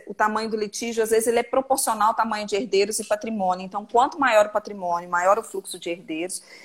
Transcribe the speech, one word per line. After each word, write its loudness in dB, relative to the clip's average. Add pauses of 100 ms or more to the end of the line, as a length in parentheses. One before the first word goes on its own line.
o -12
tamanho 0
do -4
litígio, -4
às -2
vezes, 2
ele 2
é 2
proporcional 0
ao 2
tamanho -2
de -2
herdeiros 0
e -6
patrimônio. -2
Então, -8
quanto 2
maior 6
o -8
patrimônio, -4
maior 4
o -2
fluxo -10
de -8
herdeiros, -6 (220)